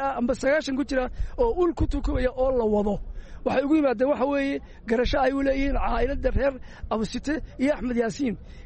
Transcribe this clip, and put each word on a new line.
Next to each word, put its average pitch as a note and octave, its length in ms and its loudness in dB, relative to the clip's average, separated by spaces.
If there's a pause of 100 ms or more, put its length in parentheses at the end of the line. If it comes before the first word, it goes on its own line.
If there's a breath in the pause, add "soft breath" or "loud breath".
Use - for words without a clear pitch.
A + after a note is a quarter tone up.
ah C4+ 160 -2
amba A#3+ 180 2
sagaashan C#4 420 0
ku C#4+ 120 0
jira B3+ 220 0 (260 loud breath)
oo A#4 240 4
ul F4 160 2
ku - 100 0
tukubaya B3+ 460 0
oo B3+ 240 0
la A#3 80 2
wado. G#3 320 2 (480 loud breath)
Waxay C4+ 200 0
ugu C#4+ 120 2
yimaadeen B3+ 320 4
waxa C#4 160 2
weeye C#4 320 0 (320 loud breath)
garasho A#3+ 320 2
ay C4 120 4
u C#4 120 0
leeyihiin C4+ 320 2
caa'ilada B3 560 0
reer C4+ 220 2 (340 loud breath)
Abusite A#3+ 540 -2 (180 loud breath)
iyo C4+ 160 4
Axmed A#3 200 -4
Yaasiin. A#3 380 0 (320 loud breath)